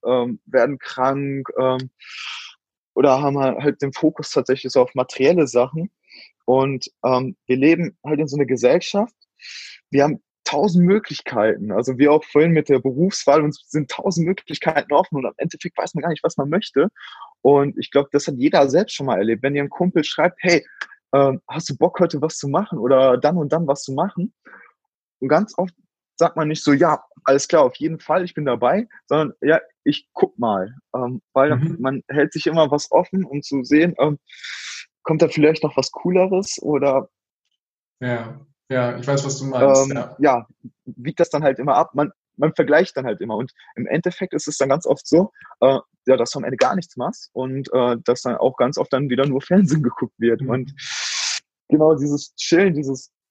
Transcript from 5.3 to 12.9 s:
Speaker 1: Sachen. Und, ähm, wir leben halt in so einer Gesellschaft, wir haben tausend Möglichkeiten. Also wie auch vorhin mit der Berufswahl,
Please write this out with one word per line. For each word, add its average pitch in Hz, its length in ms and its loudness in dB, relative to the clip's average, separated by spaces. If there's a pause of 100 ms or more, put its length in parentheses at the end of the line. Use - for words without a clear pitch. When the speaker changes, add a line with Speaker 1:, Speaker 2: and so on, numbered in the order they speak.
Speaker 1:
Sachen. 131 440 -2 (540)
Und, 135 460 0 (140)
ähm, 127 320 0 (100)
wir 127 100 0
leben 160 480 2
halt 147 160 -2
in 156 60 -2
so 139 100 -6
einer 143 100 0
Gesellschaft, 139 680 0 (760)
wir 139 140 2
haben - 180 -2 (220)
tausend 175 400 2
Möglichkeiten. 117 880 0
Also 127 260 -2
wie 143 100 6
auch 151 160 4
vorhin 160 280 4
mit 156 160 2
der 135 120 4
Berufswahl, 143 640 2